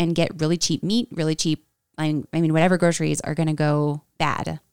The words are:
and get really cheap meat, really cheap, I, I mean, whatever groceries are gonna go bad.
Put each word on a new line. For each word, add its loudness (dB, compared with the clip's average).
and 2
get -2
really 2
cheap -2
meat, 0
really -2
cheap, -2
I, -2
I 0
mean, 4
whatever 4
groceries 0
are -6
gonna 0
go 0
bad. -4